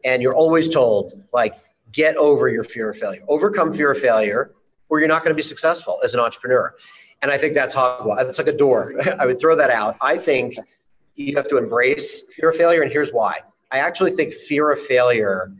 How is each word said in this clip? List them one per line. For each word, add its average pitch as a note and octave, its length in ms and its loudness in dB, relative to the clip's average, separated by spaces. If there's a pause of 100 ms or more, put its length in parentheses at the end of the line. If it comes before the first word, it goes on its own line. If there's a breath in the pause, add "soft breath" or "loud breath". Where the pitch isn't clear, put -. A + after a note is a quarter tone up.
And C3 180 0
you're C3 120 0
always D#3+ 340 4
told, A#2 520 0 (120)
like, A2+ 220 0 (380)
"Get D#3 240 2
over C#3+ 320 4
your A#2+ 160 -2
fear A2 260 -6
of G#2 80 -14
failure, G2+ 300 -8
overcome E3+ 440 0
fear D3 180 2
of - 80 0
failure, A2 540 0 (360)
or D#3 120 0
you're D#3 80 2
not D#3 160 2
gonna D#3+ 100 0
be D3+ 80 -4
successful D#3+ 640 -4
as A#2 100 -2
an B2 60 0
entrepreneur." A#2 540 -2 (480 loud breath)
And C#3 80 -2
I C#3 80 0
think D3+ 160 -2
that's C#3 180 0
hogwash. B2+ 520 0
That's C3 140 -8
like C#3+ 100 0
a D3 80 0
door. B2 380 2 (120)
<laughs> F3+ 140 -2
I C#3 60 2
would B2+ 120 0
throw D#3+ 180 4
that C#3+ 140 4
out. A2+ 300 0
I C#3+ 180 0
think B2+ 380 -2 (580 soft breath)
you C#3+ 220 -6
have C#3 120 -2
to C#3+ 80 0
embrace B2 680 -2 (120)
fear D#3+ 160 0
of D#3+ 60 -4
failure, E3+ 260 4
and C3 100 -2
here's D3 200 -2
why. G2+ 260 -2 (320)
I C3 80 -2
actually E3+ 340 0
think D3+ 220 -4
fear D3 380 0
of C3+ 80 -2
failure A2 800 0